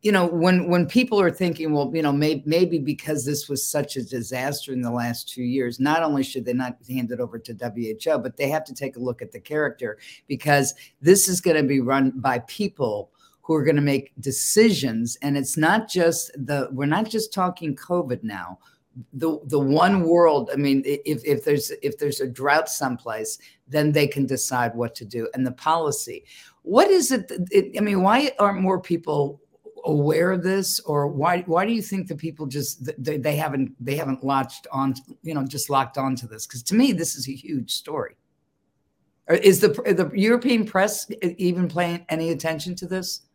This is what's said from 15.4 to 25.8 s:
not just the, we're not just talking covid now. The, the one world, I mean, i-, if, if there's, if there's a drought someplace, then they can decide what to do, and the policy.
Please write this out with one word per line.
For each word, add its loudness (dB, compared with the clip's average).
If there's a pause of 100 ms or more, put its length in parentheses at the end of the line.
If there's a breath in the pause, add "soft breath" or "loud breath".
not 4
just 0
the, -4
we're -4
not 0
just -4
talking -2
covid -4
now. -8 (540 soft breath)
The, -2 (100)
the 2
one 4
world, 4
I -2
mean, 2
i-, -2
if, -4
if 0
there's, 0 (100)
if -4
there's -4
a -4
drought 0
someplace, -6 (300 soft breath)
then 2
they 4
can -2
decide -2
what -4
to -14
do, -8
and -2
the -2
policy. -2 (380 loud breath)